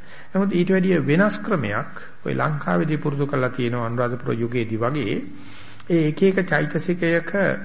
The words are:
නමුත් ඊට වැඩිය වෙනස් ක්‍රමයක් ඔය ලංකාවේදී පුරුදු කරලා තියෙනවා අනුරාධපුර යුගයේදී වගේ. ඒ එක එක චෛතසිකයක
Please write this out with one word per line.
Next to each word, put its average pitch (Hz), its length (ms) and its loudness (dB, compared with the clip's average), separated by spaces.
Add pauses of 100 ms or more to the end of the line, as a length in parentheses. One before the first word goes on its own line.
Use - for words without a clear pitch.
(260)
නමුත් 196 260 0
ඊට 175 180 4
වැඩිය 185 320 4
වෙනස් 175 360 4
ක්‍රමයක් 123 540 -2 (280)
ඔය - 140 -2
ලංකාවේදී 151 640 0
පුරුදු 143 280 -2
කරලා 131 240 0
තියෙනවා 120 360 -2
අනුරාධපුර 120 480 -2
යුගයේදී 113 440 -2
වගේ. 120 380 -2 (680)
ඒ 170 180 4
එක 151 180 0
එක 190 200 4
චෛතසිකයක 170 920 0 (320)